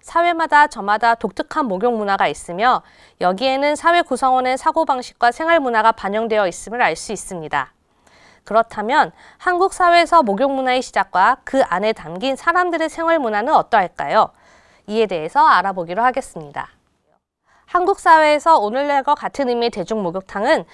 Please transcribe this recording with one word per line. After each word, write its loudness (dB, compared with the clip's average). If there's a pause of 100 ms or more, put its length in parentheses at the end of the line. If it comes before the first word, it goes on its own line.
사회마다 2
저마다 0
독특한 -4
목욕 -2
문화가 0
있으며 -2 (380)
여기에는 0
사회 2
구성원의 0
사고방식과 -2
생활 2
문화가 2
반영되어 -2
있음을 -8
알 0
수 -10
있습니다. -8 (720)
그렇다면 0 (240)
한국 -2
사회에서 4
목욕 0
문화의 -2
시작과 0
그 0
안에 -2
담긴 -6
사람들의 -2
생활 -2
문화는 -2
어떠할까요? 0 (560)
이에 -2
대해서 0
알아보기로 0
하겠습니다. -6 (960)
한국 0
사회에서 4
오늘날과 0
같은 -4
의미의 0
대중목욕탕은 -4